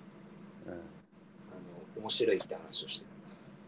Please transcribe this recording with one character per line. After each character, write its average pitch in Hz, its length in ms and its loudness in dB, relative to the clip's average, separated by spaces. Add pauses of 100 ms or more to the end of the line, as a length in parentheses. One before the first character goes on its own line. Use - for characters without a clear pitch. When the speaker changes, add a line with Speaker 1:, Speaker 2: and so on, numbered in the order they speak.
(680)
Speaker 1:
う - 40 -6
ん。 - 20 -4
Speaker 2:
あ - 20 -4
の、 85 60 -6 (1200)
面 107 100 -2
白 - 220 10
い 95 60 10
っ - 20 2
て - 140 -4
話 - 300 -2
を - 40 -6
し - 120 0
て - 40 -8
た。 - 60 -14 (580)